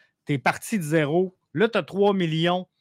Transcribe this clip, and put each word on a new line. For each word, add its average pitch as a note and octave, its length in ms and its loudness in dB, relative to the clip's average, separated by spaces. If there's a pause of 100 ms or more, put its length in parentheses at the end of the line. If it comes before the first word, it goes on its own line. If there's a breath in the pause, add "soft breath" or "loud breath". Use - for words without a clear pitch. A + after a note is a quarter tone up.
(240 soft breath)
t'es C#3+ 140 -2
parti F3 400 -2
de F3 40 -6
zéro. D#3+ 540 0 (200)
Là, G#3 120 2
t'as G3+ 160 -2
trois G3+ 280 0
millions. F3 540 0 (140)